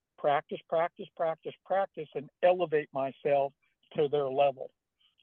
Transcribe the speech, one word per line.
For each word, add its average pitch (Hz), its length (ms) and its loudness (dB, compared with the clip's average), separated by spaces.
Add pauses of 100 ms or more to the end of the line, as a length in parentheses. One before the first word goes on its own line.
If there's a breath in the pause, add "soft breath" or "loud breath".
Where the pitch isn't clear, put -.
(180)
practice, 151 500 -2
practice, 170 380 -2 (100)
practice, 160 380 -6 (100)
practice, 185 500 -4
and 151 140 -8 (140)
elevate 170 500 2
myself 139 600 0 (420)
to 151 140 2
their 143 200 0
level, 135 420 0 (520)